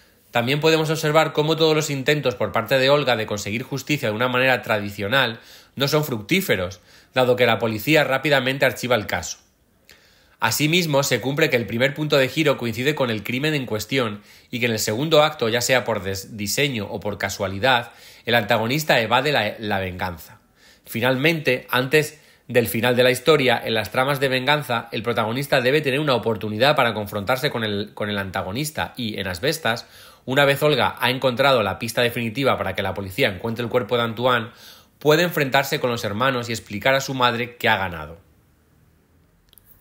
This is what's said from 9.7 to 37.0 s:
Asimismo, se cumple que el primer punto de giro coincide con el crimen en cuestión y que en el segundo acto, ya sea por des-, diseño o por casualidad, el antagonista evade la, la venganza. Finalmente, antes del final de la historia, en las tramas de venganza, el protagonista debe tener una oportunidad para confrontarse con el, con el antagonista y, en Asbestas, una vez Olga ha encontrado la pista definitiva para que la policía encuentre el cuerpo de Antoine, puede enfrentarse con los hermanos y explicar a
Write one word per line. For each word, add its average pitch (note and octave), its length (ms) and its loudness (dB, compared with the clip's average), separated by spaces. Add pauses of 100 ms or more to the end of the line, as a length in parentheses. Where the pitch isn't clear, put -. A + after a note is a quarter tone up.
Asimismo, D3 640 0
se C3 180 0
cumple D3 300 0
que C3 60 0
el A2+ 100 0
primer A#2+ 280 -2
punto D3+ 220 0
de C3 120 4
giro C#3+ 280 0
coincide B2 380 -2
con B2+ 160 -2
el A2 120 -4
crimen C#3 320 -4
en C3 120 -4
cuestión A2 560 -4 (280)
y B2+ 80 -6
que A#2+ 80 -2
en A#2 60 2
el A2 60 0
segundo D3 440 2
acto, D3+ 280 0
ya A#2 100 0
sea B2 240 2
por G#2+ 180 -2
des-, G2 340 -8
diseño G#2+ 500 -2
o A2+ 120 -8
por G2 200 -6
casualidad, G#2 720 -2 (340)
el A#2 100 0
antagonista A#2+ 680 2
evade B2 320 2
la, G#2+ 260 0
la G#2 220 -2
venganza. F2+ 600 -8 (460)
Finalmente, C3 840 0
antes C3+ 500 0 (280)
del A#2 200 2
final A#2+ 280 0
de B2 60 4
la B2 80 6
historia, B2+ 520 4
en A#2 120 -2
las G#2+ 180 -2
tramas C3 260 0
de C3+ 100 0
venganza, C3 640 0
el A#2+ 100 -4
protagonista A#2+ 580 0
debe C3+ 220 2
tener C#3 180 0
una D3 140 2
oportunidad A2 600 0
para B2 200 2
confrontarse G#2+ 560 -2
con A#2+ 120 -4
el, G#2 320 -4
con G#2 140 -4
el G#2 100 -4
antagonista G2 800 -6
y, G#2+ 240 -6
en F#2+ 80 -6
Asbestas, A#2 580 -4 (380)
una C3+ 220 2
vez C#3 160 2
Olga B2+ 360 2
ha B2 120 0
encontrado C3 520 2
la F#2+ 160 0
pista A#2 240 -2
definitiva A#2 560 0
para F#2+ 160 -4
que G2+ 80 -4
la F#2+ 120 -2
policía G2+ 340 -2
encuentre A2+ 340 -6
el A#2 80 -4
cuerpo B2 260 0
de A#2 60 2
Antoine, A#2 460 0 (500)
puede D#3 240 4
enfrentarse C#3 580 0
con B2+ 100 0
los A#2 120 -4
hermanos A#2 460 -2
y A#2+ 40 -4
explicar A2 420 0
a C3+ 60 2